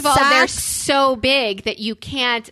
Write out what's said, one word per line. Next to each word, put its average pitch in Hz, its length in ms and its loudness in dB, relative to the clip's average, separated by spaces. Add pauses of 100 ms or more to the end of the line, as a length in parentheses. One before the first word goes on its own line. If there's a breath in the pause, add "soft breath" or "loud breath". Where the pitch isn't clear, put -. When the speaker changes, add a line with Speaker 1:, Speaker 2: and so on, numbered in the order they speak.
Speaker 1:
have 294 40 0
Speaker 2:
of - 0 -
all, 269 240 4
they're 277 180 4
Speaker 1:
sacks. - 40 -8 (120)
Speaker 2:
so 277 520 0
big 226 460 0
that - 160 -6
you 214 160 -6
can't, 240 580 -4